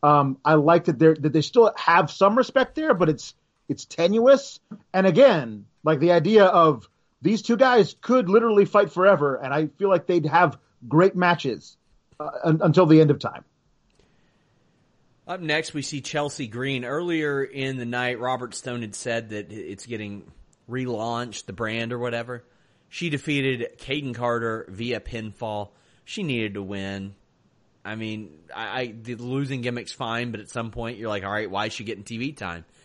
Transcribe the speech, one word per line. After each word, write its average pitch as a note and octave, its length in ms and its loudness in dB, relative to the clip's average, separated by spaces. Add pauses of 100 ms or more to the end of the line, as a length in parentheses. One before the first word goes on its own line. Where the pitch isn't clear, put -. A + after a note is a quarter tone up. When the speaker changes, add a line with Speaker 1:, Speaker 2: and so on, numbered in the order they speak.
Speaker 1:
Um, C#3+ 400 4
I D#3 120 4
like E3 300 4
that C#3+ 140 -2
they're, D#3+ 160 6
that D3+ 160 -4
they D#3 100 2
still A3+ 360 4
have E3+ 340 2
some G#3 260 2
respect B3+ 380 0
there, D#4 180 0
but F3 140 2
it's, - 280 -6 (340)
it's - 160 -8
tenuous. A3+ 720 2 (340)
And F#3+ 140 4
again, D#3 580 4 (160)
like, D#3 200 2
the F3 100 4
idea F#3+ 320 6
of E3 460 4 (320)
these G3+ 200 0
two A#3 140 0
guys B3 460 4
could A#3+ 260 2
literally G#3 380 4
fight G3+ 260 2
forever, E3 460 2
and C3+ 160 -6
I D#3 140 -2
feel G3 200 -4
like F#3 180 2
they'd F3 200 0
have D#3+ 320 2 (320)
great F3 260 4
matches, D#3+ 600 -2 (420)
uh, D3+ 120 -10 (120)
un-, D#3+ 180 2
until F3 240 6
the D#3 140 8
end D3+ 120 6
of - 80 0
time. - 260 -10 (1800)
Speaker 2:
Up F#3 140 -10
next, D#3 340 -4
we D3 80 -6
see C#3 200 -10
Chelsea D3 460 -6
Green. B2 360 -6
Earlier D3+ 580 -4
in C3+ 360 -6
the B2 80 -8
night, B2 340 -4
Robert B2 340 -6
Stone A#2+ 280 -10
had A2 140 -12
said A2+ 340 -6
that G#2+ 240 -12
it's G2 320 -14
getting G#2 440 -12 (400)
relaunched, A#2+ 760 -6
the G2 80 -14
brand A2+ 400 -6
or B2 60 -8
whatever. A#2 440 -8 (460)
She F3 200 -6
defeated C3+ 680 -4
Kaden C3+ 360 -8
Carter A#2 540 -4
via A2 320 -8
pinfall. G#2+ 720 -10 (340)
She - 200 -10
needed A2+ 320 -4
to G2+ 60 -8
win. G2 540 -10 (720)
I G#2+ 100 -12
mean, G#2+ 440 -12 (160)
I, A2 240 -10
I, A#2+ 220 -8
the A#2 140 -12
losing B2+ 460 -6
gimmick's A#2+ 300 -8
fine, A#2+ 400 -8
but G#2+ 80 -10
at G#2 100 -18
some A#2 220 -8
point A#2 260 -10
you're A2 120 -8
like, G2+ 160 -6
"All G2 60 -6
right, G#2 200 -6
why G2+ 140 -4
is A2 80 -8
she A2+ 100 -12
getting G2+ 220 -10
T A2+ 120 -12
V C3 140 -6
time?" F2 320 -12 (220)